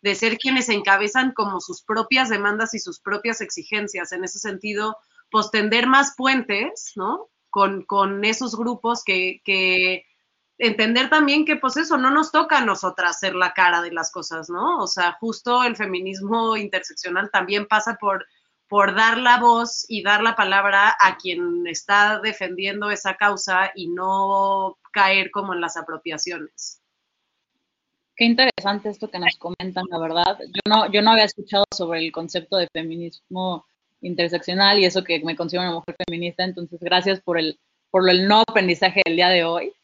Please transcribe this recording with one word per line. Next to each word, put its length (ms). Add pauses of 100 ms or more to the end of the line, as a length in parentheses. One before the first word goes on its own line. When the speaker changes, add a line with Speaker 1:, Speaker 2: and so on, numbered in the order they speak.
Speaker 1:
de 120
ser 240
quienes 320
encabezan 640
como 280
sus 220
propias 480
demandas 420
y 60
sus 220
propias 420
exigencias. 680
En 120
ese 140
sentido, 580 (340)
pues 200
tender 360
más 300
puentes, 800
¿no? 320 (220)
Con, 340
con 400
esos 320
grupos 480
que, 400
que 640 (500)
entender 540
también 340
que, 120
pues 200
eso, 220
no 120
nos 220
toca 240
a 80
nosotras 540
ser 160
la 180
cara 300
de 100
las 180
cosas, 380
¿no? 300
O 80
sea, 340
justo 440
el 120
feminismo 800
interseccional 720
también 360
pasa 340
por, 260 (420)
por 260
dar 240
la 200
voz 480
y 160
dar 200
la 120
palabra 640
a 200
quien 480
está 540
defendiendo 680
esa 260
causa 580
y 140
no 880 (160)
caer 360
como 220
en 80
las 160
apropiaciones. 1040 (1400)
Speaker 2:
Qué 60
interesante 640
esto 200
que 80
nos 200
comentan, 500
la 100
verdad. 420
Yo 260
no, 260
yo 80
no 120
había 120
escuchado 400 (100)
sobre 260
el 120
concepto 460
de 120
feminismo 920 (380)
interseccional 760
y 60
eso 180
que 220
me 100
considero 320
una 100
mujer 200 (100)
feminista, 380
entonces 360
gracias 420
por 160
el, 200 (320)
por 200
el 180
no 180
aprendizaje 600
del 100
día 140
de 140
hoy. 280 (120)